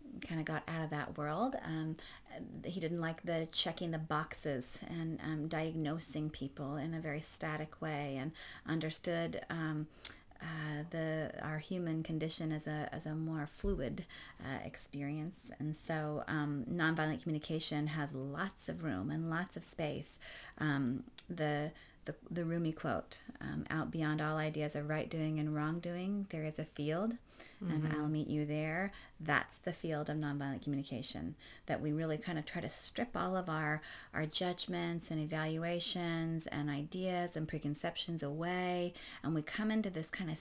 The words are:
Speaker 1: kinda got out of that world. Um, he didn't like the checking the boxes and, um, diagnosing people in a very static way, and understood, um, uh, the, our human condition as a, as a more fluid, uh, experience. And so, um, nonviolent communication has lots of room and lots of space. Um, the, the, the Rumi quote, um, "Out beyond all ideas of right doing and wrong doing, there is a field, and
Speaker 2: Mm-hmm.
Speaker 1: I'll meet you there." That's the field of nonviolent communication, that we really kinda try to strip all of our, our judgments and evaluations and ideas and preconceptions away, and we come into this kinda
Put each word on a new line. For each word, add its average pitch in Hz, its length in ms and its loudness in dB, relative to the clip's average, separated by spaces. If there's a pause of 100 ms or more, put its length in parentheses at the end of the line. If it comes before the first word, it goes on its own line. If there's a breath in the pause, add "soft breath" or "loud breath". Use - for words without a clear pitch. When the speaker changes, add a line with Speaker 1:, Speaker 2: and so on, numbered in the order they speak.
(200)
Speaker 1:
kinda 160 240 0
got 156 240 0
out 160 160 0
of 156 60 -2
that 147 280 -2
world. 180 460 2
Um, 160 320 0 (680 loud breath)
he 175 140 -2
didn't 165 220 2
like 165 220 -2
the 165 280 2
checking 170 400 0
the 160 80 2
boxes 151 880 0
and, 160 360 0
um, 156 260 0
diagnosing 160 800 0
people 139 460 -4
in 156 180 0
a 160 60 -2
very 156 200 -2
static 156 600 -4
way, 147 360 0
and 147 140 -2 (340 loud breath)
understood, 165 720 0 (100)
um, 156 380 0 (520 loud breath)
uh, 151 500 -2
the, 160 420 0 (100)
our 156 160 -2
human 160 440 0
condition 160 500 0
as 156 140 -2
a, 151 260 0
as 156 140 -4
a 156 80 0
more 156 320 0
fluid, - 580 0 (400 loud breath)
uh, 131 200 -2
experience. 151 720 -4 (220)
And 151 160 0 (120)
so, 151 420 0
um, 147 420 2
nonviolent 160 520 4
communication 156 640 2
has 151 240 0
lots 139 560 -4
of 165 160 -2
room 113 260 0
and 160 200 2
lots 170 260 0
of 165 80 -6
space. 147 540 -2 (400 loud breath)
Um, 139 460 4 (240)
the, 151 440 2 (320 loud breath)
the, 156 100 -2 (160)
the 170 140 0
Rumi 165 260 2
quote, - 480 0 (220)
um, 143 280 -2
"Out 156 220 0
beyond 151 300 2
all 156 160 2
ideas 151 400 0
of 147 120 0
right 151 220 0
doing 156 300 2
and 151 120 2
wrong 151 280 2
doing, 185 480 0
there 156 160 -2
is 151 160 -2
a 160 40 -2
field, 165 500 2 (460 loud breath)
and 160 220 4
Speaker 2:
Mm-hmm. 156 180 4
Speaker 1:
I'll 151 60 2
meet 151 220 4
you 151 180 4
there." 156 460 0 (260 loud breath)
That's 151 400 2
the 175 140 -2
field 156 360 0
of 151 80 0
nonviolent 143 460 0
communication, 139 720 -2 (320 loud breath)
that - 140 0
we 151 100 2
really 156 260 2
kinda 156 260 -2
try - 180 -4
to - 80 -2
strip - 480 -4
all 185 200 2
of 185 120 0
our, 156 340 2 (320 loud breath)
our 156 100 2
judgments 175 840 0
and 160 80 2
evaluations 165 1300 2
and 147 240 0
ideas 175 640 0
and 156 140 0
preconceptions 160 720 0
away, 175 720 2 (300 loud breath)
and 160 100 4
we 156 80 4
come 214 300 2
into 208 180 4
this 160 180 -2
kinda 160 320 -2